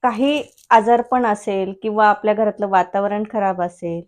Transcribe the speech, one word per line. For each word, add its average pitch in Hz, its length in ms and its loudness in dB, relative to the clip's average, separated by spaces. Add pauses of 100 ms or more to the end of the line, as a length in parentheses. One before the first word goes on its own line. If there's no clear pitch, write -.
काही 269 420 0 (260)
आजारपण 233 560 2
असेल 196 560 -4
किंवा 214 260 2
आपल्या 208 260 0
घरातलं 208 340 -2
वातावरण 196 540 0 (100)
खराब 190 300 -2
असेल 170 460 -8